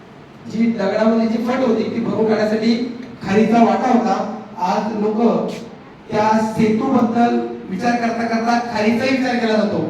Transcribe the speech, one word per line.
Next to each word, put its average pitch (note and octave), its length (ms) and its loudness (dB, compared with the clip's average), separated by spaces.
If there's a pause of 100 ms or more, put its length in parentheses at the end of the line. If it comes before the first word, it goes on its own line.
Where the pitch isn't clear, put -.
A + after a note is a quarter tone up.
(520)
जी A#3 180 2
दगडामध्ये A3 580 0
जी A3+ 160 -2
फट B3+ 240 0
होती A3 140 2
ती - 180 -4
भरून G#3 260 0
काढण्यासाठी A3 720 0 (300)
खारीचा A3 360 4
वाटा A#3+ 340 2
होता. G3+ 440 -2 (160)
आज G3+ 440 -2
लोक G#3+ 480 0 (600)
त्या A3 480 0
सेतूबद्दल A#3 1000 2 (140)
विचार A#3+ 260 0
करता A#3 300 -2
करता A3+ 320 0
खारीचाही A#3 580 0
विचार B3 180 -2
केला A3+ 180 0
जातो. G3+ 260 0 (120)